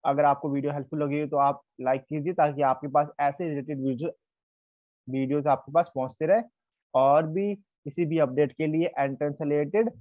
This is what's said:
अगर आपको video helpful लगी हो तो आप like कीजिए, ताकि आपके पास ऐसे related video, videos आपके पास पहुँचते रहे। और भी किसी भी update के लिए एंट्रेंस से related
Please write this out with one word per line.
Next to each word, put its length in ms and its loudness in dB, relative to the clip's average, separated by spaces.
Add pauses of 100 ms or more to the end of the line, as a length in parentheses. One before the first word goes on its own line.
अगर 200 2
आपको 260 2
video 220 -2
helpful 300 -6
लगी 180 -2
हो 60 -2
तो 120 -4
आप 240 2 (180)
like 220 0
कीजिए, 300 -6
ताकि 300 2
आपके 260 0
पास 200 2 (120)
ऐसे 280 -2
related 340 -6
video, 280 -4 (1000)
videos 400 -2
आपके 240 0
पास 220 2
पहुँचते 320 -4
रहे। 160 4 (520)
और 340 4
भी 260 -2
किसी 520 -8
भी 140 -2
update 320 2
के 140 -4
लिए 320 0
एंट्रेंस 360 -2
से 100 -8
related 460 0 (100)